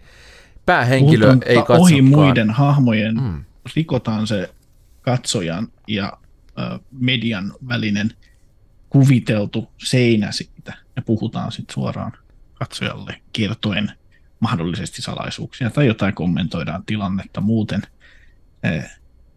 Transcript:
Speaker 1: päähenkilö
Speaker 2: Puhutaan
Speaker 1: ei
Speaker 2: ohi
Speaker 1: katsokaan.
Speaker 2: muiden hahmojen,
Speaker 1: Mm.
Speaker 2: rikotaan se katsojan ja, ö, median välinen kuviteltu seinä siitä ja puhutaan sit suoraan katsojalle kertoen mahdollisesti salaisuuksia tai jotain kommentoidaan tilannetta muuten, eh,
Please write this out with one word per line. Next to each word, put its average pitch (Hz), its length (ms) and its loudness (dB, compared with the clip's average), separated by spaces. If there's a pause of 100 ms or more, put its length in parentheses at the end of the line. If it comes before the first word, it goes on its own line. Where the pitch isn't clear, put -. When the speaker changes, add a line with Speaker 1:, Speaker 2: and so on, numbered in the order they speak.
(640)
Speaker 1:
päähenkilö 139 600 4
Speaker 2:
Puhutaan 127 240 4
Speaker 1:
ei 123 60 6
Speaker 2:
ohi 113 80 2
Speaker 1:
katsokaan. 151 400 6
Speaker 2:
muiden 135 440 6
hahmojen, 113 720 2
Speaker 1:
Mm. 90 220 -6 (320)
Speaker 2:
rikotaan 117 520 -2
se 101 260 -6 (480)
katsojan 107 680 -4 (200)
ja, 101 260 -6 (460)
ö, 120 200 -8 (120)
median 117 640 -4 (140)
välinen 110 440 -4 (800)
kuviteltu 123 880 2
seinä 117 540 0
siitä - 420 -14 (220)
ja 120 60 -8
puhutaan - 500 -4
sit - 220 -14
suoraan - 380 -8 (540)
katsojalle - 560 -10 (120)
kertoen 104 580 -4 (480)
mahdollisesti 92 600 -6
salaisuuksia - 680 -8
tai 147 180 2
jotain 107 260 0
kommentoidaan 82 720 -4
tilannetta 98 560 -6
muuten, 110 400 -2 (840)
eh, - 200 -4 (540)